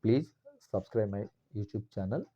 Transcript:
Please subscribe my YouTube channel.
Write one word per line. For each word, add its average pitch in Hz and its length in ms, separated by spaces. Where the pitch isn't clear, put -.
Please 120 260
subscribe 107 480
my 101 140
YouTube 104 400
channel. 104 340